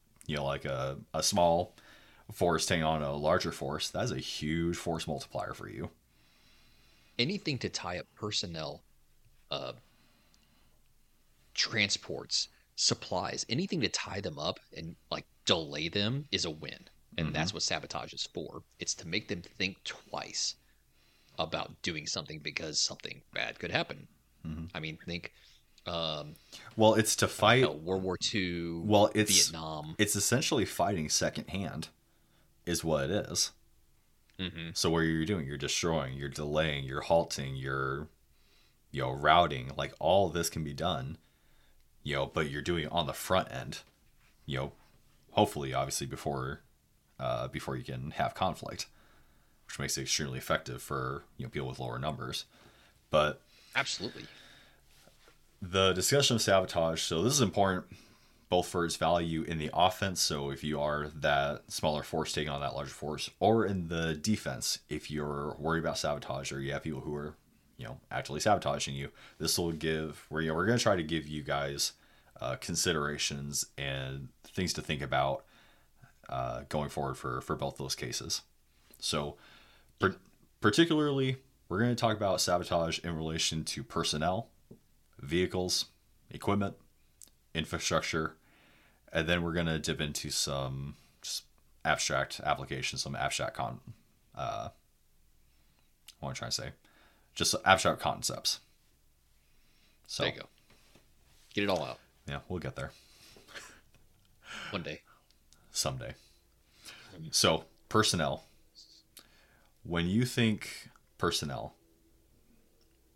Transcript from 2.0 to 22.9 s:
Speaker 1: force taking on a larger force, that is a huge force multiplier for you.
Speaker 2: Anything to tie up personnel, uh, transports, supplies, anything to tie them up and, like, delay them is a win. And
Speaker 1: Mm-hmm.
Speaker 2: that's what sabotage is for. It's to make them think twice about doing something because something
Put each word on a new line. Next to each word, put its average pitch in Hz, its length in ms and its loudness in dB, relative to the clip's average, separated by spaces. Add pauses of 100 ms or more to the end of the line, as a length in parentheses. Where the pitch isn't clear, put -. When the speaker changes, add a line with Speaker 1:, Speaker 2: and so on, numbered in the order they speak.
Speaker 1:
force 85 340 2
taking 82 200 2
on 78 180 2
a 71 100 -2
larger 80 380 2
force, 73 400 -4
that 95 140 -2
is 117 60 -2
a 80 60 -4
huge 82 600 -2
force 82 280 -4
multiplier - 480 -6
for 50 160 -12
you. 60 220 -8 (1300)
Speaker 2:
Anything 151 400 0
to 95 100 -2
tie 90 300 -8
up - 160 -14
personnel, 82 640 -6 (720)
uh, 67 220 -4 (1800)
transports, - 960 -2 (260)
supplies, - 760 -2
anything 165 320 -2
to 95 80 2
tie 95 320 -6
them 95 160 -6
up 95 220 -4 (160)
and, 117 200 -10 (160)
like, - 140 -6 (200)
delay 78 440 2
them 117 420 0
is 87 140 0
a - 60 0
win. - 360 -10 (300)
And 80 100 0
Speaker 1:
Mm-hmm. 76 60 -2
Speaker 2:
that's 80 200 0
what 82 100 -4
sabotage 78 500 -4
is - 200 -6
for. - 280 -8 (180)
It's - 160 -4
to - 120 -12
make 87 200 -2
them 90 140 -4
think - 420 -4
twice - 720 -6 (840)
about 80 420 -2
doing 78 240 -2
something 78 340 -6
because 76 400 -2
something - 420 -2 (120)